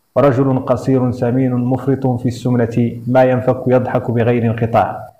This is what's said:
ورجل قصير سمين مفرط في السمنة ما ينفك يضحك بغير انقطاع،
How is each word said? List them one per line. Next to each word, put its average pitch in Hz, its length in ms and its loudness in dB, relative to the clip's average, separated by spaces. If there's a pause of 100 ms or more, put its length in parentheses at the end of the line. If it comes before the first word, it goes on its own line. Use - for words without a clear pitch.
(160)
ورجل 131 440 2
قصير 127 520 0
سمين 123 420 0
مفرط 131 540 0
في 127 180 -2
السمنة 117 640 0 (160)
ما 127 160 4
ينفك 127 440 0
يضحك 120 440 0
بغير 117 340 0
انقطاع، 113 640 -2 (120)